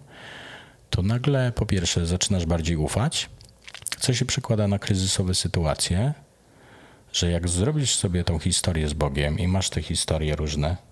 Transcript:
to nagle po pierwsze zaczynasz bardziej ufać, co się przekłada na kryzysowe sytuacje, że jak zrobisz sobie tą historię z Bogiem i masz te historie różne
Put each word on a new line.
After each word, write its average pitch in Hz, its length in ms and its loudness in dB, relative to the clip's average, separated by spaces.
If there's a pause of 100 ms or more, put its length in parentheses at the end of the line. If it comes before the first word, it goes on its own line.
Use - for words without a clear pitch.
(920)
to - 120 0
nagle 123 500 0
po 110 140 -2
pierwsze 87 400 0
zaczynasz 90 400 0
bardziej 82 300 0
ufać, 98 540 0 (720)
co 127 140 2
się 123 100 0
przekłada 107 440 0
na 101 100 2
kryzysowe 95 560 2
sytuacje, 90 800 0 (1000)
że 85 180 2
jak 85 180 2
zrobisz 120 460 2
sobie 87 300 0
tą 82 140 2
historię 80 500 0
z 73 40 -2
Bogiem 73 460 0
i 90 100 0
masz 92 220 0
te 90 120 -2
historie 78 540 -2
różne 76 400 -2 (160)